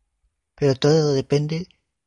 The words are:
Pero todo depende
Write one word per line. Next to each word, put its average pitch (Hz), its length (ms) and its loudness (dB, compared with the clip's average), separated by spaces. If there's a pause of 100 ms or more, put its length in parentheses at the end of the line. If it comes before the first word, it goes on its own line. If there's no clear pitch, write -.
(560)
Pero 139 200 0
todo 147 380 2
depende 147 560 -4 (380)